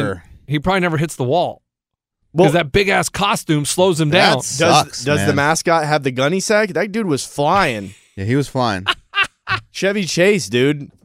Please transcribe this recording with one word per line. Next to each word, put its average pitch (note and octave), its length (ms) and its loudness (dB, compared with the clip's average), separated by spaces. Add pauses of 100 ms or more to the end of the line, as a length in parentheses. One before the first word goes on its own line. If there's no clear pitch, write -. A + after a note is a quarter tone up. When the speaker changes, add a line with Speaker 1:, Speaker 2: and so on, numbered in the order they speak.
(120)
Speaker 1:
and F2 80 -12 (260)
he C#3+ 140 -2
probably F#3 200 0
never E3+ 180 -2
hits D#3+ 180 -4
the C#3 80 -4
wall. C#3 380 -2 (680)
Speaker 2:
Well, E3 140 4
Speaker 1:
'Cause C#3+ 80 4
that E3 160 0
big-ass F#3+ 380 2
costume F#3 560 -2
slows F3+ 360 2
him D#3 100 0
Speaker 3:
That E3+ 80 4 (100)
Speaker 1:
down. D#3 80 2
Speaker 2:
does, B2 100 -6
Speaker 3:
sucks, D3 580 2
Speaker 2:
does D3 180 0
the - 60 0
Speaker 3:
man. C#3 80 2
Speaker 2:
mascot D#3+ 480 0
have D3 200 0
the C3+ 80 -2
gunny C#3 260 0
sack? G#3+ 360 0
That F#3 180 -2
dude A3 140 -2
was C#3+ 200 -2
flying. C#3+ 680 -2 (200)
Speaker 3:
Yeah, G2 100 -6
he A#2 120 0
was C#3+ 100 0
flying. G#2+ 440 -2
<laughs> - 840 -8
Speaker 2:
Chevy G3+ 320 -2
Chase, E3+ 440 0
dude. C#3 440 0 (120)